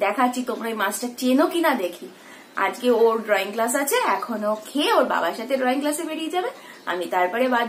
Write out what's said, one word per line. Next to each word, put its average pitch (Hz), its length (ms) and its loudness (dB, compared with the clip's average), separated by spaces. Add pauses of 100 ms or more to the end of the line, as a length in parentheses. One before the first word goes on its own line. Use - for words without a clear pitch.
দেখাচ্ছি। 247 420 2
তোমরা 226 260 -6
এই 220 140 -4
মাছটা 214 260 -2 (120)
চেনো 254 260 4
কিনা 330 280 2
দেখি। 180 320 -4 (500)
আজকে 196 340 0
ওর 226 240 6 (120)
ড্রয়িং 196 260 2
class 233 300 0
আছে, 427 140 0
এখন 214 480 0
ও 214 80 2 (160)
খেয়ে 330 240 0
ওর 302 120 6
বাবার 170 340 0
সাথে 262 180 -4
ড্রয়িং 254 240 0
ক্লাসে 294 220 -2
বেরিয়ে 311 340 -6
যাবে। 440 140 -2 (360)
আমি 175 180 -2 (100)
তারপরে 196 340 2
বাদ 233 200 0